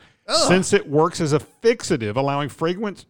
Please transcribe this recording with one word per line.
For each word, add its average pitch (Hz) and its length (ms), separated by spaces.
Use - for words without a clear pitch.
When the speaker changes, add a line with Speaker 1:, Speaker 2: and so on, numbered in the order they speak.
Speaker 1:
Ugh. 285 200
Speaker 2:
since 185 240
it 202 160
works 156 320
as 151 120
a 151 80
fixative, 123 760
allowing 139 320
fragrance, 180 600